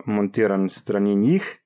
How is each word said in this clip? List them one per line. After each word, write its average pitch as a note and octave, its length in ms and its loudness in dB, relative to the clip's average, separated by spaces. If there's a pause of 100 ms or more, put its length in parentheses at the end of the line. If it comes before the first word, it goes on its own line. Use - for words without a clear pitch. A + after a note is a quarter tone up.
montiran G2+ 600 0
s F#2 100 -6
strani G2+ 380 0
njih. B2 320 2 (200)